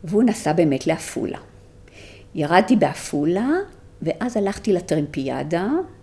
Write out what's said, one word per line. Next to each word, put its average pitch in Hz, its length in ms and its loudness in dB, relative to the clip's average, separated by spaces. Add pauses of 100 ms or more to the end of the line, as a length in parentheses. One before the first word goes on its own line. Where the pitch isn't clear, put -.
והוא 202 180 2
נסע 208 300 2
באמת 160 340 2
לעפולה. - 520 -4 (960)
ירדתי 180 420 4
בעפולה, 160 720 0 (540)
ואז 233 340 -4
הלכתי 202 360 0
לטרמפיאדה 151 960 -2 (340)